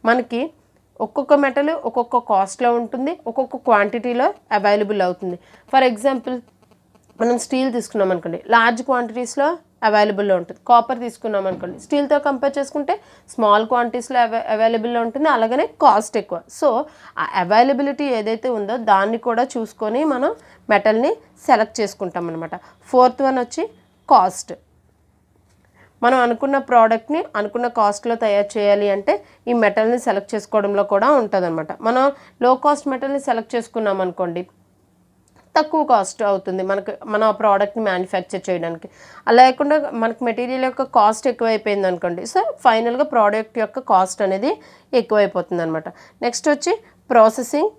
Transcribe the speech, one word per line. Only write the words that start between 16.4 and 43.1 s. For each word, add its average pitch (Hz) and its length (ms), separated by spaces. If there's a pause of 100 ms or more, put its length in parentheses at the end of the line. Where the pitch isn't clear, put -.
So 302 80 (540)
ఆ 151 40 (160)
అవైలబిలిటీ 262 640 (140)
ఏదైతే 220 280 (100)
ఉందో 208 180 (160)
దాన్ని 202 260 (100)
కూడా 233 160 (100)
చూసుకొని 226 480 (120)
మనం 277 180 (360)
మెటల్ని 220 440 (340)
సెలెక్ట్ 220 340
చేసుకుంటాం 180 520
అనమాట. 165 220 (360)
ఫోర్త్ 247 380
వన్ 262 160
వచ్చి 320 200 (440)
కాస్ట్. 190 440 (1500)
మనం 254 220
అనుకున్న 269 300 (120)
ప్రోడక్ట్ని 226 520 (200)
అనుకున్న 226 260 (120)
కాస్ట్లో 208 440
తయారు 202 260 (100)
చేయాలి 202 360
అంటే 202 200 (340)
ఈ 240 40 (120)
మెటల్ని 220 420
సెలెక్ట్ 202 280
చేసుకోవడంలో 202 580
కూడా 202 160 (100)
ఉంటుందన్నమాట. 180 540 (160)
మనం 254 160 (400)
లో 247 60 (140)
కాస్ట్ 294 280
మెటల్ని 277 340
సెలెక్ట్ 226 300
చేసుకున్నాం 220 480
అనుకోండి, 180 380 (1120)
తక్కువ 311 340
కాస్ట్ 208 380
అవుతుంది 190 420
మనకు, 202 220 (200)
మన 214 180
ఆ 208 100
ప్రోడక్ట్ని 208 480
మ్యానుఫ్యాక్చర్ 180 600
చేయడానికి. 170 400 (400)
అలా 233 140
లేకుండా 285 340 (260)
మనకు 226 260
మెటీరియల్ 247 400
యొక్క 254 180 (120)
కాస్ట్ 220 340
ఎక్కువైపోయింది 214 580
అనుకోండి, 175 320 (120)
so 370 80 (240)
ఫైనల్గా 233 480